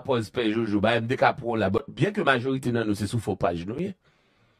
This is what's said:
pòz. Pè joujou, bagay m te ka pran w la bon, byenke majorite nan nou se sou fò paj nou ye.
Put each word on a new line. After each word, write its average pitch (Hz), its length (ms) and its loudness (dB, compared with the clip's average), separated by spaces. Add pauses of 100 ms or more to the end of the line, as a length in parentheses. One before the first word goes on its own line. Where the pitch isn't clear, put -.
pòz. 120 280 0
Pè 123 180 0
joujou, 104 320 0
bagay 113 180 4
m 113 80 -4
te 131 80 0
ka 123 160 4
pran 117 220 -4
w 110 80 2
la 95 100 2
bon, 110 160 0
byenke 180 380 0
majorite 131 460 0
nan 113 120 0
nou 104 120 -2
se 104 120 -2
sou 113 140 -2
fò 104 160 -2
paj 87 260 -2
nou 123 160 -6
ye. 190 140 -6 (640)